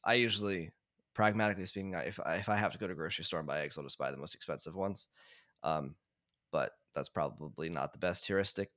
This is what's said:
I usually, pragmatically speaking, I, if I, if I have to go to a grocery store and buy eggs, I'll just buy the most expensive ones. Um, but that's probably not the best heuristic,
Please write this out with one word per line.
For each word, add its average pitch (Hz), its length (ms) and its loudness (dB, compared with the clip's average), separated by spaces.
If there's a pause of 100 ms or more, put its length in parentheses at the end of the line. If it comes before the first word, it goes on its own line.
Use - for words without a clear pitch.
I 117 120 4
usually, 101 580 2 (420)
pragmatically 104 520 4
speaking, 98 280 -4
I, 80 100 -2
if 95 140 -4
I, 82 180 0
if 101 120 -2
I 104 80 4
have 104 160 2
to - 60 -10
go 107 100 -2
to 90 60 -4
a - 20 -6
grocery 80 280 -4
store - 160 -2
and 76 60 -6
buy 73 140 0
eggs, 73 180 -4
I'll 71 60 -8
just 69 140 -8
buy 67 120 0
the 67 60 -6
most 69 180 -4
expensive 80 400 -6
ones. 98 340 -4 (540)
Um, 76 320 0 (560)
but 73 220 2 (220)
that's 71 140 -2
probably 78 640 -2
not 73 220 -2
the - 80 -20
best 90 260 0
heuristic, 98 500 2